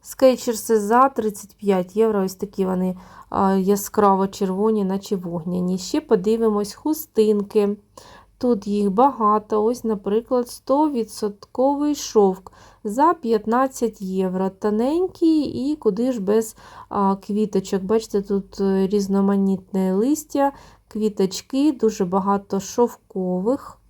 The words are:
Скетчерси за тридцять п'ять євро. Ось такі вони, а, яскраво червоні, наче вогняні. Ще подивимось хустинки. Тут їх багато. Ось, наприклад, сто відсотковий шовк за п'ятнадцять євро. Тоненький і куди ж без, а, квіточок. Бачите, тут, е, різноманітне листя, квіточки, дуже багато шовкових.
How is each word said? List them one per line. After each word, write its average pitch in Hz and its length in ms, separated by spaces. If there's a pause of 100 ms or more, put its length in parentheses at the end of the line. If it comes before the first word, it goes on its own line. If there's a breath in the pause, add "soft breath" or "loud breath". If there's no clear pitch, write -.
Скетчерси 226 760
за 240 300
тридцять 214 480
п'ять 190 380
євро. 214 280
Ось 190 120
такі 196 300
вони, 185 320 (320 loud breath)
а, 196 240
яскраво 196 760
червоні, 202 580
наче 196 300
вогняні. 180 640
Ще 294 240
подивимось 214 720
хустинки. 208 1040 (600 loud breath)
Тут 240 300
їх 202 240
багато. 214 720
Ось, 240 200
наприклад, 226 680
сто 294 400
відсотковий 269 1040
шовк 196 560 (320 soft breath)
за 269 300
п'ятнадцять 233 880
євро. 190 480
Тоненький 302 920
і 277 340
куди 233 360
ж 233 100
без, 220 340 (340 loud breath)
а, 196 260
квіточок. 202 680
Бачите, 214 380
тут, 202 400
е, 190 260
різноманітне 196 1080
листя, 277 580 (360 loud breath)
квіточки, 214 840
дуже 220 340
багато 196 540
шовкових. 196 1160 (120)